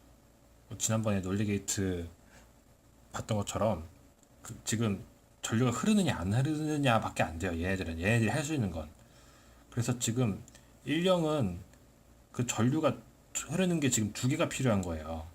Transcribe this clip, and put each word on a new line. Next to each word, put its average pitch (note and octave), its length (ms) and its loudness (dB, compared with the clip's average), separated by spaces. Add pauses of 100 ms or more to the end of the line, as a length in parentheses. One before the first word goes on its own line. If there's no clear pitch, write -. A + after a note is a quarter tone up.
(680)
뭐 A2 100 -12
지난번에 A2 440 0
논리 G2+ 240 0
게이트 F#2+ 640 -2 (1000)
봤던 - 260 -4
것처럼 F#2+ 500 0 (540)
그 - 220 -14
지금 G#2+ 400 0 (380)
전류가 A#2 300 2
흐르느냐 F3 460 2
안 F#2 160 0
흐르느냐밖에 C#3+ 880 2
안 E2 160 -4
돼요. F2+ 140 -2
얘네들은, E2+ 460 -2
얘네들이 A2 300 4
할 D3 140 0
수 D3+ 100 -4
있는 G#2+ 180 0
건. D#2+ 180 -8 (800)
그래서 A#2 300 -2
지금 A2+ 440 0 (420)
일, D#3+ 200 0
영은 D3+ 540 2 (720)
그 A#2+ 140 -2
전류가 C3+ 520 2 (380)
흐르는 F3 440 0
게 C#3 100 2
지금 G#2+ 240 0
두 - 140 -2
개가 D#3 220 0
필요한 A2 320 2
거예요. D#2+ 540 -6